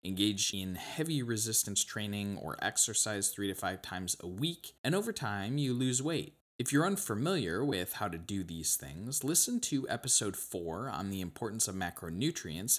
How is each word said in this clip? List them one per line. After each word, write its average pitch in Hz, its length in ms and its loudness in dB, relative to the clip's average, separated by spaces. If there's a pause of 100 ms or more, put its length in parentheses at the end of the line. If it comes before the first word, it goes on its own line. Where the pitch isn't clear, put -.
engage 98 500 2
in 95 220 -4
heavy 156 480 -2
resistance 110 580 2
training 101 580 -2
or - 220 -4
exercise 104 680 2
three 101 180 -2
to 95 80 -2
five 92 260 -2
times 92 380 -4
a 87 80 -8
week, 139 460 -4 (100)
and 143 100 4
over 214 180 0
time 104 460 -2
you 131 160 2
lose 127 260 2
weight. 147 340 -2 (220)
If 120 160 0
you're 147 140 6
unfamiliar 131 800 2
with 98 300 0
how 107 120 -2
to 85 100 -2
do 95 280 -2
these 82 320 0
things, 98 480 -4
listen 175 380 4
to 135 260 0
episode 113 480 2
four 87 520 -4
on 98 220 -4
the 95 100 -2
importance 104 460 -2
of 98 80 -4
macronutrients 92 1040 -2